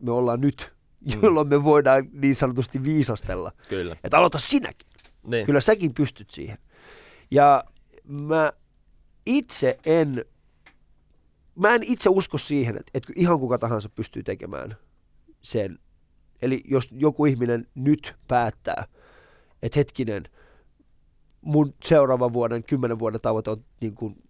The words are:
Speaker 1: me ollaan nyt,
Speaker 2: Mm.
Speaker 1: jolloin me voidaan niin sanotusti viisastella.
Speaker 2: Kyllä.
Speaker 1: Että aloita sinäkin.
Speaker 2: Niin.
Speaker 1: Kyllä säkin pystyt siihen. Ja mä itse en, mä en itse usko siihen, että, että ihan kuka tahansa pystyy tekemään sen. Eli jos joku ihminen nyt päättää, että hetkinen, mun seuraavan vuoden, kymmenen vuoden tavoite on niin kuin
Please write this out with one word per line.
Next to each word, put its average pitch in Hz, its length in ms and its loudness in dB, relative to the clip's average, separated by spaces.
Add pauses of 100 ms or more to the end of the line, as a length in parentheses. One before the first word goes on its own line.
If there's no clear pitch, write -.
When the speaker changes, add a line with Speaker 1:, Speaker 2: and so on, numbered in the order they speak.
Speaker 1:
me 120 120 -6
ollaan 120 280 0
nyt, - 320 -2 (420)
Speaker 2:
Mm. 208 80 -6
Speaker 1:
jolloin 160 260 4
me 143 160 4
voidaan 135 480 6
niin 139 240 2
sanotusti 131 480 -2
viisastella. 110 680 -2 (160)
Speaker 2:
Kyllä. 87 360 -6
Speaker 1:
Että 147 140 4
aloita 170 200 4
sinäkin. - 500 0 (340)
Speaker 2:
Niin. 113 240 -4
Speaker 1:
Kyllä 143 140 4
säkin 185 340 2
pystyt - 360 -6
siihen. 104 280 -14 (720)
Ja 143 340 6 (400)
mä 147 480 -2 (760)
itse 220 600 -2
en, 156 380 0 (1300)
mä 208 200 2
en 233 80 2
itse 220 280 0
usko 190 280 0
siihen, 123 380 -2
että, - 180 -14
että - 220 -8
ihan 175 240 2
kuka 123 180 -2
tahansa 107 300 -4
pystyy 113 340 -10
tekemään 95 540 -10 (680)
sen. 98 360 -6 (640)
Eli 127 220 -4
jos 135 280 -2
joku 147 340 0
ihminen 120 480 0
nyt 143 400 -2 (140)
päättää, - 560 -4 (800)
että 120 180 -2
hetkinen, 110 440 -6 (1160)
mun 151 340 0 (100)
seuraavan 131 480 4
vuoden, 117 320 -2
kymmenen 123 340 -2
vuoden 110 220 -4
tavoite 110 300 -2
on 110 140 -8 (160)
niin 107 140 -8
kuin 104 200 -10 (160)